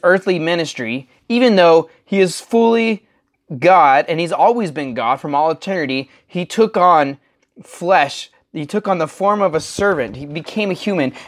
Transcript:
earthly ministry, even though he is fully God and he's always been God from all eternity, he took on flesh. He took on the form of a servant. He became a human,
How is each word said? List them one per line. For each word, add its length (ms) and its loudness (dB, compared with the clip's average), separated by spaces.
earthly 340 2
ministry, 680 -4
even 280 4
though 340 4
he 160 -2
is 200 0
fully 680 0
God 500 4
and 120 -4
he's 120 -4
always 380 0
been 240 -8
God 220 -2
from 180 -8
all 160 0
eternity, 580 -6
he 220 -8
took 300 0
on 420 2
flesh. 720 -2
He 140 -10
took 200 -6
on 120 0
the 100 -2
form 340 -2
of 140 0
a 40 -2
servant. 540 -4
He 120 -14
became 440 -6
a 40 -2
human, 380 -4